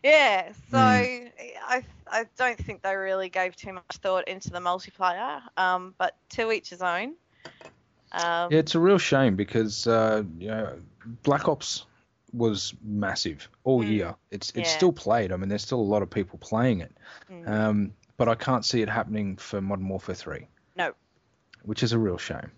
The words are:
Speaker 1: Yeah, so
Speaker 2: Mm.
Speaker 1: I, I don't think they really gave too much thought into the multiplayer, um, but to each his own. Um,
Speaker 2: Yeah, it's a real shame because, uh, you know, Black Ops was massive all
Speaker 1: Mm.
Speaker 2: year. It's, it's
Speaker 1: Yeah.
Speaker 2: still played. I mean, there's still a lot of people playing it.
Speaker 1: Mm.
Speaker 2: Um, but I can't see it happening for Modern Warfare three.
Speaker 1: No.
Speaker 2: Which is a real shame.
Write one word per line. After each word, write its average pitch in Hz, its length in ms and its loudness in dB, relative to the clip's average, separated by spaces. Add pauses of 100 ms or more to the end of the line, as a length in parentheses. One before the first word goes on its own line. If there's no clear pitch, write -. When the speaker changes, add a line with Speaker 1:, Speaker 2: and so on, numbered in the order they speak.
Speaker 1:
Yeah, 233 480 6 (200)
so 262 80 2
Speaker 2:
Mm. 247 520 4 (380)
Speaker 1:
I, 254 160 0 (260)
I 226 140 0 (120)
don't 247 220 -2
think 202 240 -10
they 196 140 -2
really 190 320 -4
gave 185 260 -2
too 196 200 -14
much - 280 -14
thought 185 240 0
into 190 240 -10
the 175 80 -8
multiplayer, 185 800 -2 (160)
um, 185 420 0
but - 180 -2 (140)
to 226 200 -2
each 220 200 -2
his 180 120 -10
own. 185 320 -2 (1000)
Um, 170 380 0
Speaker 2:
Yeah, 156 80 6
it's 156 160 2
a 165 60 4
real 185 180 6
shame 135 380 4
because, 107 500 -2
uh, 110 380 4 (140)
you 95 100 -10
know, 110 300 -6 (440)
Black 143 260 2
Ops - 360 -4 (480)
was 113 500 0
massive 98 680 -4 (140)
all 127 220 4
Speaker 1:
Mm. 104 40 0
Speaker 2:
year. 98 260 0 (160)
It's, 101 200 -10
it's 165 200 -2
Speaker 1:
Yeah. 156 60 2
Speaker 2:
still 170 160 6
played. 104 400 0
I 92 40 -2
mean, 95 140 -4
there's 104 120 -2
still 123 180 -2
a 101 120 0
lot 104 100 2
of 90 80 -4
people - 280 -4
playing 113 420 0
it. 78 120 -14 (380)
Speaker 1:
Mm. 170 180 -12
Speaker 2:
Um, 107 440 2 (240)
but 117 120 4
I 113 60 4
can't 123 300 0
see 117 180 2
it 104 60 0
happening 107 480 -2
for - 240 -6
Modern 98 280 -2
Warfare 95 280 -6
three. - 320 -12 (280)
Speaker 1:
No. 170 160 -2 (680)
Speaker 2:
Which 107 200 -4
is 117 100 2
a 117 60 2
real 95 200 0
shame. - 400 -10